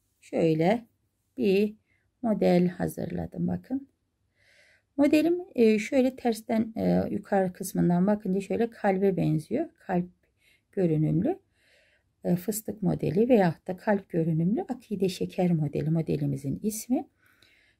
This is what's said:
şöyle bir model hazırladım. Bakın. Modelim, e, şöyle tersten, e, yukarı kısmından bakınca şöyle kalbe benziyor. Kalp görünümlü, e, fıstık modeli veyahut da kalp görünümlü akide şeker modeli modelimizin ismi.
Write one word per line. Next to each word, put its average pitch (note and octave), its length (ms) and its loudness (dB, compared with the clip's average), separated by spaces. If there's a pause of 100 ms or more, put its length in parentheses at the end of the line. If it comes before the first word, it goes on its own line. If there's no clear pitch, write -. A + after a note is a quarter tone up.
(220)
şöyle F3+ 640 0 (520)
bir G#3+ 380 2 (460)
model F3+ 460 2
hazırladım. F3 800 -6
Bakın. B3 400 -6 (1120)
Modelim, D4+ 420 4 (160)
e, A3 240 4
şöyle B3+ 360 0
tersten, A3+ 600 -2
e, F3+ 340 2
yukarı F#3+ 440 -2
kısmından F3 540 0
bakınca G3 340 0
şöyle G3 280 -2
kalbe F#3+ 480 0
benziyor. D#3+ 520 -2 (180)
Kalp F3+ 220 -2 (600)
görünümlü, E3 680 0 (840)
e, F3+ 120 0
fıstık G#3 460 -6
modeli D#3+ 480 0
veyahut F#3+ 380 2
da F3+ 100 -6
kalp G3 320 -2
görünümlü E3+ 520 0
akide G#3 480 -4
şeker F3+ 420 -2
modeli D3+ 380 -2
modelimizin C#3+ 760 -2
ismi. A3+ 440 -4 (720)